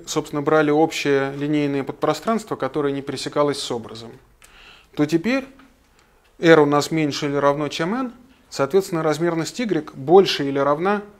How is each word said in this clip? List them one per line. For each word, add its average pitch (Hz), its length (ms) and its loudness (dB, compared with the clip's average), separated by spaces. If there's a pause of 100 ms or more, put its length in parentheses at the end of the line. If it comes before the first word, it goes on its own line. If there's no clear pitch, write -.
собственно, 147 340 -4
брали 151 300 4
общее 143 640 0
линейное 143 480 -2
подпространство, 156 720 -4
которое 143 380 -2
не 139 80 -6
пересекалось 143 580 -2
с - 120 -8
образом, 113 400 -10 (840)
то 147 100 0
теперь 165 400 -2 (960)
R 165 220 8
у 147 40 6
нас 143 260 0
меньше 151 360 -2
или 143 80 -4
равно, 143 320 2
чем 165 260 -4
N, 247 200 -6 (360)
соответственно, 165 540 -2
размерность 160 560 -2
Y 180 340 -4
больше 147 540 4
или 139 120 -2
равна, 165 420 0 (180)